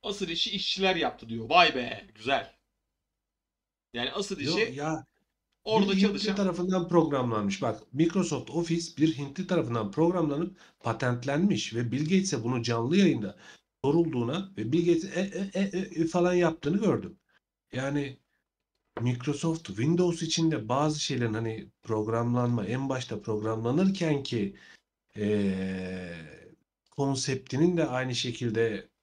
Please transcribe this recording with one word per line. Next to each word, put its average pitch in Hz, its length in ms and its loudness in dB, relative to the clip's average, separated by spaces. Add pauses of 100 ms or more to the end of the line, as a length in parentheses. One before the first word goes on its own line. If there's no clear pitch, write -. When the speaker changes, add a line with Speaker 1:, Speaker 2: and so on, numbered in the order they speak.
Speaker 1:
"Asıl 196 260 -4
işi 170 220 -2
işçiler 190 440 0
yaptı," 135 340 -4
diyor. 113 200 -6
Vay 160 260 8
be, 120 400 -6
güzel. 117 400 -2 (1400)
Yani 123 180 -4
asıl 196 280 -6
Speaker 2:
Yo, 147 180 -2
Speaker 1:
işi 202 180 0
Speaker 2:
ya, 156 300 -4 (580)
Speaker 1:
orada 214 280 4
Speaker 2:
bir 190 40 2
Hintli 190 60 4
Speaker 1:
çalışan 202 340 2
Speaker 2:
tarafından 185 520 0
programlanmış. 123 760 2
Bak, 117 320 -4
Microsoft 160 560 0
Office 165 480 -2
bir 156 200 2
Hintli 143 300 -8
tarafından 117 440 0
programlanıp 165 680 0 (220)
patentlenmiş 127 960 0
ve 117 160 -2
Bill 139 120 0
Gates'e 160 400 2
bunu 123 200 0
canlı 117 340 2
yayında 127 400 4 (480)
sorulduğuna 147 720 0
ve 110 140 -4
Bill 170 140 2
Gates'e 170 340 0
"e, 196 400 -4
e, - 40 4
e, 185 160 -2
e, 165 220 -4
e" 165 60 2
falan 175 260 2
yaptığını 165 440 2
gördüm. 123 400 0 (560)
Yani 139 440 -4 (840)
Microsoft 143 680 -2
Windows 165 560 2
içinde 160 460 0
bazı 151 300 2
şeylerin 120 340 -2
hani 110 360 -6 (140)
programlanma, 117 840 0
en 131 240 -2
başta 123 320 -4
programlanırken 135 1000 0
ki, 104 320 -4 (640)
e, 95 1000 -2 (760)
konseptinin 139 840 0
de 160 100 0
aynı 127 280 -2
şekilde 113 720 -2 (140)